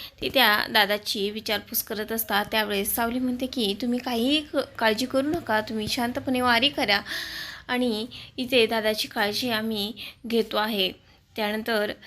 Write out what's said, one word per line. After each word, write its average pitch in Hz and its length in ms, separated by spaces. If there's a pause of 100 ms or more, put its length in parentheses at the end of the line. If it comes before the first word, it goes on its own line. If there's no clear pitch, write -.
(220)
ते 254 80
त्या 220 400
दादाची 208 600
विचारपूस 214 540
करत 214 280
असतात. 214 400
त्यावेळेस 208 440
सावली 233 240
म्हणते 254 260
की, 220 360
"तुम्ही 247 180
काहीही 254 420
क-, 294 160
काळजी 226 480
करू 269 220
नका, 262 340
तुम्ही 220 260
शांतपणे 254 540
वारी 247 280
करा 208 320 (640)
आणि 247 380 (320)
इथे 247 280
दादाची 220 420
काळजी 214 420
आम्ही 220 440 (340)
घेतो 220 300
आहे." 208 340 (440)
त्यानंतर 214 560 (160)